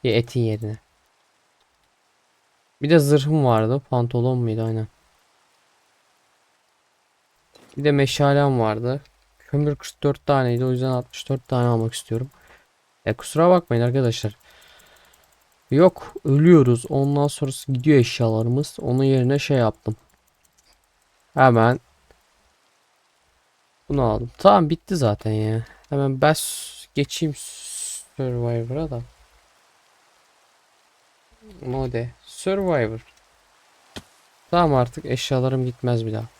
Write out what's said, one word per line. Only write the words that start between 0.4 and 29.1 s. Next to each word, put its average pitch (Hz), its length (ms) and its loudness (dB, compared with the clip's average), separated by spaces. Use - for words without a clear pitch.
yerine. 110 360 -4
Bir 143 80 -4
de 165 100 8
zırhım 147 460 2
vardı. 117 440 2
Pantolon 123 480 -2
muydu? 113 260 -4
Aynen. 113 240 -4
Bir 139 60 -10
de 147 80 2
meşalem 139 680 2
vardı. 117 420 -2
Kömür 147 240 0
kırk - 280 -16
dört 143 220 -2
taneydi. 127 400 0
O 127 60 0
yüzden 127 180 -2
altmış 123 400 -8
dört 135 180 -6
tane 123 200 0
almak 117 260 0
istiyorum. 120 360 -8
Ya, 107 80 -2
kusura 165 360 0
bakmayın 127 340 2
arkadaşlar. 120 540 -2
Yok, 170 420 2
ölüyoruz. 139 640 6
Ondan 143 380 0
sonrası 135 440 -6
gidiyor 135 260 4
eşyalarımız. 117 840 0
Onun 127 220 0
yerine 135 360 2
şey 139 180 -2
yaptım. 110 380 -2
Hemen 120 460 4
bunu 139 140 0
aldım. 113 340 -2
Tamam, 190 320 4
bitti 165 260 -6
zaten 110 360 -2
ya. 110 340 -4
Hemen 135 320 -2
ben 151 120 2
s-, - 640 -10
geçeyim 143 400 -4
Survivor'a 120 1500 -8
da. 120 120 -10